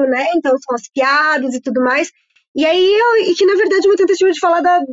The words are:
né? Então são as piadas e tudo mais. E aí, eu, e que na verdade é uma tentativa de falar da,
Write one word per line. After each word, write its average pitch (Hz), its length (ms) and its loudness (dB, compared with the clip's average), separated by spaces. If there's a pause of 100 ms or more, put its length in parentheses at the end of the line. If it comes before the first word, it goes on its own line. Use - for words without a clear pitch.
né? 262 280 -2
Então 277 240 0
são 254 160 -8
as 233 180 -10
piadas 277 640 -2
e 254 60 -8
tudo 254 200 -4
mais. 262 300 -2 (440)
E 285 100 -2
aí, 370 280 2
eu, 453 380 2
e 339 40 0
que 381 100 0
na 381 100 2
verdade 392 320 0
é - 20 4
uma 415 80 2
tentativa 370 340 2
de 311 80 -4
falar 339 220 0
da, 349 180 2 (140)